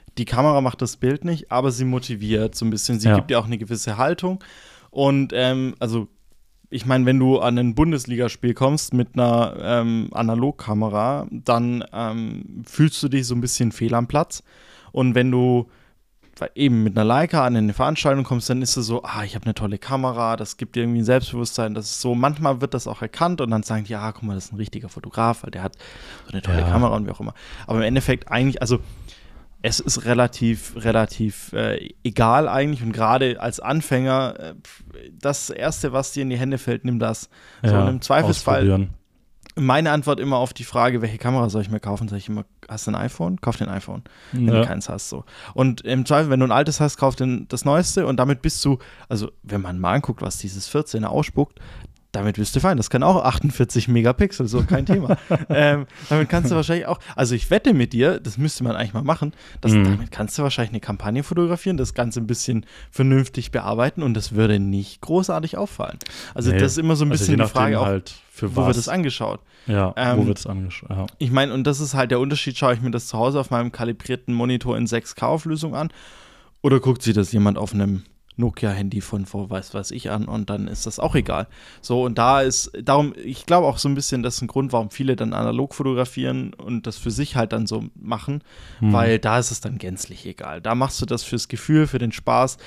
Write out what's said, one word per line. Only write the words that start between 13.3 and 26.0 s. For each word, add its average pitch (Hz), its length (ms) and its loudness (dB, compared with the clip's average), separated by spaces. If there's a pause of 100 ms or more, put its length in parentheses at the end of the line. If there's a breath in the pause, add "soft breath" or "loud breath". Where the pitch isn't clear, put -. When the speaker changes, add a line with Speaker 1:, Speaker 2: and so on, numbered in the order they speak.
Speaker 1:
ein 120 60 0
bisschen 120 300 0
fehl 117 220 -2
am 120 140 0
Platz. - 360 -2 (480 loud breath)
Und 127 240 2
wenn 127 160 4
du 123 380 4 (840 soft breath)
eben 120 280 4
mit 107 140 2
einer 107 80 4
Leica 135 400 2
an 120 100 2
eine 107 180 2
Veranstaltung 139 500 0
kommst, 123 260 -2
dann 127 140 0
ist - 120 -2
es 117 120 -2
so, 117 160 -2
ah, 107 200 -8
ich 101 120 -10
hab 104 100 -10
eine 110 80 0
tolle 104 240 -4
Kamera, 123 600 -2
das 107 200 -10
gibt - 180 -10
dir 120 60 0
irgendwie 117 200 2
ein 107 40 2
Selbstbewusstsein, 120 720 0
das 107 100 -6
ist - 160 -8
so, 123 140 0
manchmal 139 460 0
wird 139 120 -4
das 123 140 -6
auch 110 140 -8
erkannt 170 400 -2
und 117 100 -2
dann 110 120 2
sagen 110 200 -4
die, 107 120 -8
ah, 107 160 -6
guck - 120 -14
mal, 104 100 -6
das 95 120 -8
ist - 80 -14
ein 101 40 -10
richtiger 107 320 -8
Fotograf, - 540 -2
weil - 80 -12
der 90 100 -10
hat 95 140 -6 (500 loud breath)